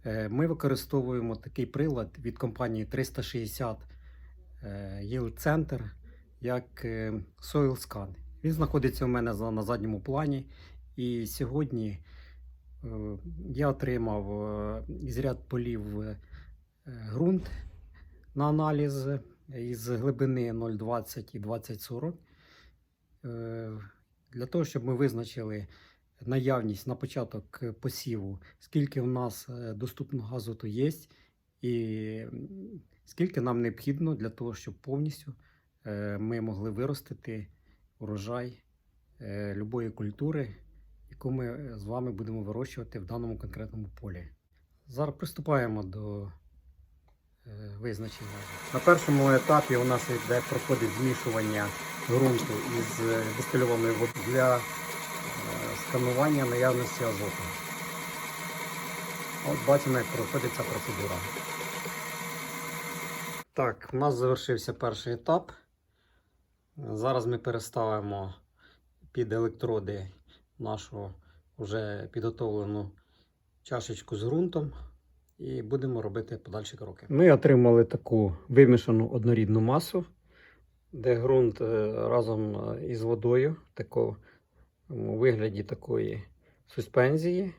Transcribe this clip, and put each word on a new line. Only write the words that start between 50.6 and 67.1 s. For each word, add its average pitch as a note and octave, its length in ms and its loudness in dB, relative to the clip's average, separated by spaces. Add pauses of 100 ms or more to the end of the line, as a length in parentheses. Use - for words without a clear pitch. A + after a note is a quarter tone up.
змішування A2 800 0 (420)
ґрунту A#2+ 440 4 (260)
із, A2+ 200 -4
е, A2+ 240 2 (140)
дистильованою A#2+ 560 2
водою A2+ 340 -2
для, B2+ 300 6
е, A#2 40 0 (1120)
сканування B2+ 720 2
наявності B2 580 2
азоту. G#2 400 -2 (2000)
От B2+ 160 0
бачимо, C#3 300 6
як A#2+ 80 0
проходить A#2 480 -2
ця C3 100 -4
процедура. G2+ 520 -4 (2500)
Так, B2 400 -2
у C3 40 0
нас C#3 180 4
завершився B2+ 580 0
перший A#2+ 400 -4
етап. D#3+ 380 2 (1300)
Зараз A#2+ 480 0